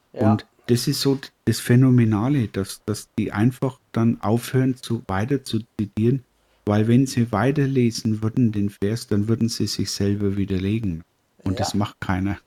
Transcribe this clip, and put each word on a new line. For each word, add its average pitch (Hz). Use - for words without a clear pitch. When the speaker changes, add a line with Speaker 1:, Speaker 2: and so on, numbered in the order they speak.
Speaker 1:
Ja. 123
Speaker 2:
Und 107
das 120
ist 143
so 139
das 110
Phänomenale, 123
dass, -
dass -
die 104
einfach 123
dann 113
aufhören, 127
zu, -
weiter 110
zu -
zitieren, 110
weil 107
wenn 127
sie 117
weiterlesen 120
würden, 110
den 101
Vers, 107
dann 104
würden 113
sie 113
sich -
selber 101
widerlegen. 95
Und 95
Speaker 1:
Ja. 90
Speaker 2:
das -
macht 98
keiner. 95